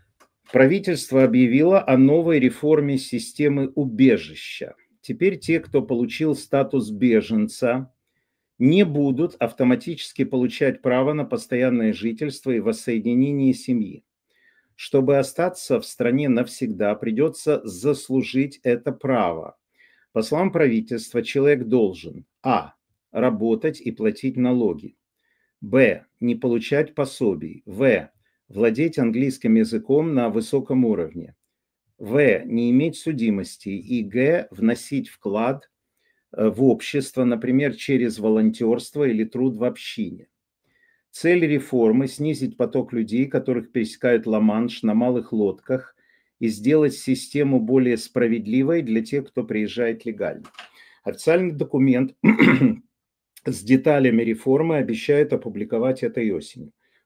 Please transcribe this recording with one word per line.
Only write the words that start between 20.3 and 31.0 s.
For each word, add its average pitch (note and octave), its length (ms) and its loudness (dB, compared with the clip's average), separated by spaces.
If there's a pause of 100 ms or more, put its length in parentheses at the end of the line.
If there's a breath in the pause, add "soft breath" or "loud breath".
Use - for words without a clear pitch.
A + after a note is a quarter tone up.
правительства, A#2 720 0
человек C#3 420 2
должен: G#2 600 0 (160)
а. G2+ 320 0 (360)
работать A2+ 680 0
и A2+ 100 -8
платить A2 460 -4
налоги, B2 600 -2 (640)
б. G#2+ 420 2 (160)
не A#2+ 140 0
получать B2 600 -2
пособий, G2 720 -4
в. G#2+ 460 0 (380)
владеть A#2 500 0
английским B2 560 0
языком A#2 600 0
на A#2+ 140 0
высоком B2+ 560 -2
уровне, F2+ 500 -4 (640)